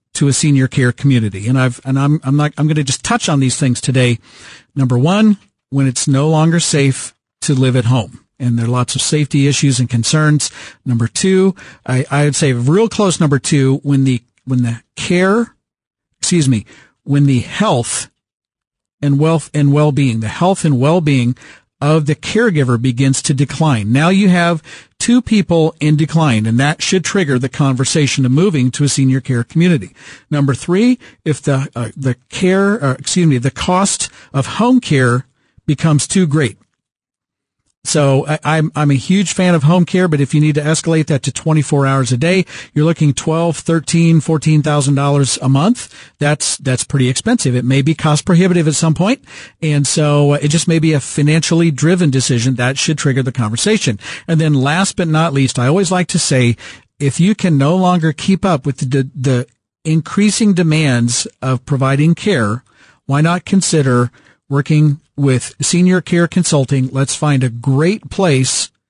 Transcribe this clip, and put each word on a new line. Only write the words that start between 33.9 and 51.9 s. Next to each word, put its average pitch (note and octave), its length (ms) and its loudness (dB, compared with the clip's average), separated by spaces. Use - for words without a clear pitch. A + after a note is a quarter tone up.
of C#3 140 -2
home B3 340 0
care B2+ 460 0
becomes D3+ 400 0
too F#3+ 180 2
great. C#3+ 320 -2
So C#3+ 440 0
I, D3+ 160 -2
I'm, D#3 320 0
I'm D3+ 160 0
a C#3 40 2
huge F3+ 360 0
fan F3+ 240 0
of D#3 80 0
home E3+ 220 4
care, F#3 240 0
but D3+ 100 0
if C#3 140 -2
you D3+ 80 2
need D3+ 140 2
to D3+ 60 0
escalate D#3 440 0
that C#3+ 180 -2
to C3 80 -4
twenty-four D3 540 0
hours C3+ 260 0
a B2+ 60 0
day, F3 280 0
you're D3 100 0
looking D#3 300 2
twelve, E3 420 -2
thirteen, E3 640 2
fourteen D#3 420 2
thousand C#3+ 340 0
dollars C#3+ 460 0
a C#3 60 -2
month. D3+ 720 0
That's, - 380 -2
that's C3 260 -4
pretty C3 240 0
expensive. C3 480 -2
It B2 80 -2
may C3+ 180 2
be D3+ 140 0
cost D3+ 300 -2
prohibitive F3 420 2
at D#3 60 0
some D#3+ 200 0
point, G3+ 300 0
and D3 260 0
so, D3 460 2
uh, C#3+ 80 0
it D3 80 0
just D#3+ 180 0
may E3 120 2
be D#3+ 120 2
a D3 80 0
financially D#3+ 720 0
driven D#3+ 380 2